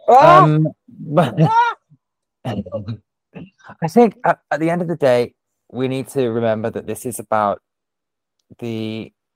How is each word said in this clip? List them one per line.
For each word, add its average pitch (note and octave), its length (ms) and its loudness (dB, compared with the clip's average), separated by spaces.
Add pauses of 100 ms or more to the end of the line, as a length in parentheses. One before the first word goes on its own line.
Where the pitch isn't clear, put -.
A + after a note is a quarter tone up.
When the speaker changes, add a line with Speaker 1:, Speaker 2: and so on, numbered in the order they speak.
Speaker 1:
Oh! E4 340 8
Speaker 2:
Um, D#3 240 2 (220)
but D3 500 -2
Speaker 1:
Ah! A4+ 360 2 (680)
Speaker 2:
<laughs> B2 200 -8 (1160)
I E3 60 -2
think A3+ 360 2
at, D#3+ 160 -2 (120)
at D3 80 -4
the D#3+ 100 -2
end F3 120 -2
of E3+ 60 -8
the E3+ 80 -6
day, B2 380 0 (360)
we B2+ 180 -6
need C3 220 -6
to B2+ 200 -2
remember A2+ 400 -2
that - 180 -10
this G#2+ 180 -10
is A#2+ 140 -10
about G#2+ 420 -2 (960)
the, A2 520 -10 (240)